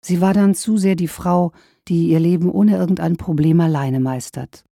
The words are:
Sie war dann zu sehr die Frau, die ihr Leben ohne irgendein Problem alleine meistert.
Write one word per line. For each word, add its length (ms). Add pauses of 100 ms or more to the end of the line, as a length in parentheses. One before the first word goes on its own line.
Sie 160
war 140
dann 220
zu 220
sehr 180
die 120
Frau, 440 (360)
die 200
ihr 120
Leben 300
ohne 260
irgendein 420
Problem 420
alleine 400
meistert. 760